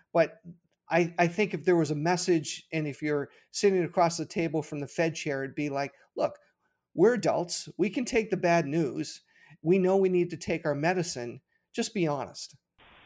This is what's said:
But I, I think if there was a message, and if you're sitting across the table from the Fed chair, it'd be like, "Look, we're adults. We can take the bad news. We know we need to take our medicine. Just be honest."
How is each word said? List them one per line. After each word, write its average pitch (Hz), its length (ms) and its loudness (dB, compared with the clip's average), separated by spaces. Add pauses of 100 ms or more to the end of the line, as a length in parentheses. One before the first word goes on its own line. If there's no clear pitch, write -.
(120)
But - 280 2 (500)
I, 170 260 2
I 175 120 4
think 202 260 -2
if 151 100 -6
there 180 120 6
was 156 160 2
a - 20 0
message, 165 800 0
and 156 160 -2
if 135 120 -10
you're 147 280 -2 (240)
sitting 190 320 2
across 170 320 2
the 160 100 -6
table 160 340 -2
from 147 200 -8
the 139 80 -8
Fed 165 260 -2
chair, 135 300 -4
it'd 135 100 -10
be 147 140 -4
like, 139 240 -4 (240)
"Look, - 200 -2 (580)
we're 208 200 4
adults. 165 600 -2
We 196 120 2
can 247 160 -4
take 220 260 0
the 180 60 -2
bad 170 300 2
news. 151 540 -2 (420)
We 175 160 4
know 185 180 4
we 190 120 4
need 175 220 2
to 165 60 -10
take 165 300 -4
our 147 80 2
medicine. 143 680 -2 (300)
Just - 220 -4
be 170 140 0
honest." 131 480 -6 (500)